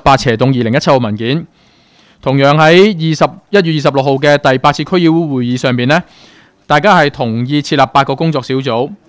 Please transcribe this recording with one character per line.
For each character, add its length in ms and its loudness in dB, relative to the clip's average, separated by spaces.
八 140 4
斜 180 -2
洞 140 0
二 20 2
零 220 -2
一 40 0
七 120 0
號 80 4
文 180 -4
件。 320 -6
同 160 -2
樣 180 4
喺 380 4
二 220 -2
十， 80 0
一 200 0
月 60 -2
二 40 -2
十 100 0
六 120 -2
號 120 0
嘅 220 2
第 200 0
八 160 0
次 100 -6
區 140 -4
議 60 2
會 300 0
會 120 -4
議 100 -2
上 180 -2
面 140 -2
呢， 160 0
大 120 0
家 200 4
係 120 2
同 380 -4
意 140 -2
設 200 -4
立 120 2
八 100 4
個 100 -4
工 160 -2
作 140 -4
小 120 -6
組， 360 -4